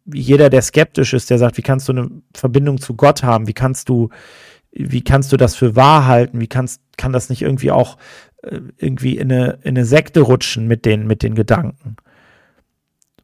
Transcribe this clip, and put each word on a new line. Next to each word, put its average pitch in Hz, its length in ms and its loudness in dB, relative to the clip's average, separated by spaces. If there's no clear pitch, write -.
jeder, 139 460 4
der 131 100 4
skeptisch - 540 -2
ist, 120 160 -2
der 123 80 2
sagt, 120 180 0
"Wie 120 60 -8
kannst 135 260 -2
du 135 40 -2
eine 127 180 -4
Verbindung 135 440 -2
zu 127 160 -10
Gott 143 280 2
haben? 113 240 0
Wie 107 80 -6
kannst 131 340 -4
du, 117 220 0
wie - 320 -6
kannst 139 300 0
du 135 60 2
das 127 160 2
für 113 220 0
wahr 139 300 6
halten? 123 340 2
Wie 113 80 -6
kannst, 127 340 -6
kann 131 140 -4
das 127 180 -4
nicht 123 100 -6
irgendwie 135 300 -2
auch, - 260 0
äh, - 180 -14
irgendwie 127 400 -4
in 131 160 -4
eine, 127 300 -2
in - 80 -6
eine 127 160 0
Sekte 151 340 2
rutschen 120 460 0
mit 113 180 -2
den, 107 220 0
mit 110 160 -2
den 110 120 -4
Gedanken?" 110 640 -4